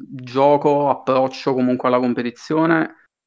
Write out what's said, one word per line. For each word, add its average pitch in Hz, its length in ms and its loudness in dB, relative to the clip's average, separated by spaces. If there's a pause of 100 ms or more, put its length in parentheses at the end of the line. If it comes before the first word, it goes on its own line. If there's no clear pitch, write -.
gioco, 143 800 2
approccio 131 640 0
comunque 127 340 0
alla 127 100 4
competizione, 139 1080 -2 (180)